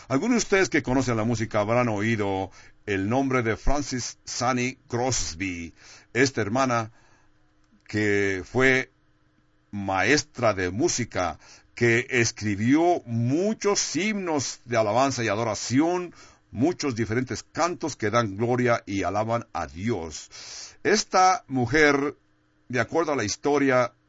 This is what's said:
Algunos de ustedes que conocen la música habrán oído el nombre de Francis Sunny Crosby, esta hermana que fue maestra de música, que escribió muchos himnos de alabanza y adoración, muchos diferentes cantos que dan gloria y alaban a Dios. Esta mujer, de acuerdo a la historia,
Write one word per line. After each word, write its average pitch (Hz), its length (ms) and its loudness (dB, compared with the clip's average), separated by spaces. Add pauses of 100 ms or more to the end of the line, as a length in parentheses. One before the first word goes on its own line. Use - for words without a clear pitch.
Algunos 190 280 0
de - 20 2
ustedes 190 320 2
que 147 140 0
conocen 127 340 0
la 107 60 0
música 113 360 -2
habrán 117 300 2
oído 101 640 -2 (340)
el 98 240 -2
nombre 131 320 0
de 113 160 -2
Francis 135 680 0
Sunny 123 520 -2 (100)
Crosby, 92 840 -4 (400)
esta 127 280 2
hermana 113 500 0 (960)
que 101 580 0
fue 131 460 2 (800)
maestra 101 800 0
de 92 160 -2
música, 98 680 -4 (340)
que 117 360 2
escribió 120 960 2
muchos 170 880 0
himnos 180 720 -2
de 117 120 -2
alabanza 120 460 2
y 113 40 0
adoración, 131 840 0 (380)
muchos 135 440 -2
diferentes 113 480 -4
cantos 160 520 -4
que 104 160 -2
dan 107 260 0
gloria 120 480 2
y 98 180 -2
alaban 110 500 -2
a 85 120 -4
Dios. 82 640 -6 (540)
Esta 185 640 2
mujer, 139 680 2 (520)
de 127 120 -4
acuerdo 160 340 0
a - 20 0
la 123 80 -2
historia, 135 720 2 (160)